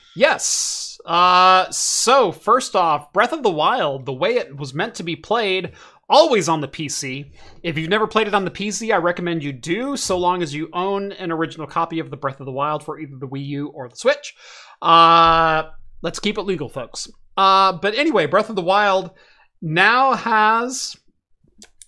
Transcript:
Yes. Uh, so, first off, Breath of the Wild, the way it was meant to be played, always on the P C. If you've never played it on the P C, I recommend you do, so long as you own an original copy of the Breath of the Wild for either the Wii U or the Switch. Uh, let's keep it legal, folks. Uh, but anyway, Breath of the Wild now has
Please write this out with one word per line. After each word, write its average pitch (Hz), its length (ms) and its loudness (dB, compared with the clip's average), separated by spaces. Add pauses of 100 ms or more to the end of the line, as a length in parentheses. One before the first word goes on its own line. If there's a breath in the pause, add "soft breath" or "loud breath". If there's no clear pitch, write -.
(160)
Yes. - 680 -2 (220)
Uh, 180 680 4
so, 240 600 2
first 247 440 -2
off, 165 380 0
Breath 226 180 2
of 311 120 -8
the 202 80 2
Wild, 151 540 -2
the 135 80 -6
way 185 220 -2
it 147 220 -6
was 135 160 -10
meant 214 220 -6
to - 80 -12
be 165 120 -6
played, 190 580 -4 (360 loud breath)
always 233 400 6
on 156 120 2
the 139 60 -6
P 143 220 -10
C. 139 420 -10 (320 soft breath)
If 160 140 -4
you've 160 120 -4
never 214 180 0
played 214 200 0
it 202 60 -4
on 196 100 2
the 175 80 -6
P 202 200 -8
C, 220 200 -6
I 208 60 2
recommend 170 460 -2
you 143 100 -8
do, 214 440 -6
so 185 200 -2
long 175 240 0
as 143 120 -6
you 156 200 -8
own 196 400 -4
an 185 180 -8
original 160 360 -6
copy 165 320 -4
of 135 100 -8
the 131 80 -12
Breath 135 220 -8
of 135 80 -14
the 139 40 -10
Wild 147 320 -4
for 151 160 -12
either 139 200 -14
the 135 80 -10
Wii 139 180 -8
U 143 220 -6
or 131 200 -14
the 120 80 -20
Switch. - 380 -2 (480 loud breath)
Uh, 165 840 6 (380)
let's 165 180 -6
keep 208 180 -4
it 196 60 -6
legal, 165 260 -6
folks. - 380 -12 (300)
Uh, 190 360 4
but 196 220 -2
anyway, 254 300 2
Breath 202 240 0
of 220 60 -8
the 185 60 -2
Wild 190 500 2 (500 soft breath)
now 214 520 2
has 226 840 0 (920)